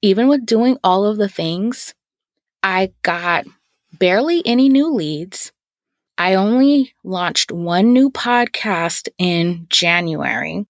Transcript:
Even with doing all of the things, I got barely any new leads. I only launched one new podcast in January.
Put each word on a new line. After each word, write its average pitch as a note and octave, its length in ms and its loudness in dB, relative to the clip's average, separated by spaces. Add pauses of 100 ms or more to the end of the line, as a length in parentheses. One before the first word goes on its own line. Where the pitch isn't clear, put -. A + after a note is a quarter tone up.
Even G#3+ 260 4
with C#4 180 2
doing A#3+ 360 2
all F#3+ 220 2
of G#3+ 120 0
the G#3 120 0
things, F3+ 680 -6 (680)
I F#3+ 300 -2 (100)
got E3+ 440 -2 (460)
barely A3+ 520 0
any B3+ 240 2
new C#4+ 240 2
leads. D#3+ 600 -6 (680)
I F#3 160 0
only B3+ 600 2 (100)
launched F3+ 480 -4
one F3 400 2
new C4 180 4
podcast A3+ 1000 -2 (100)
in E3+ 500 -2
January. E3+ 1000 -2